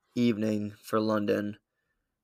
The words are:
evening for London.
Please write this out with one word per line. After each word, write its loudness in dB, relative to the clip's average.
evening 0
for -2
London. 0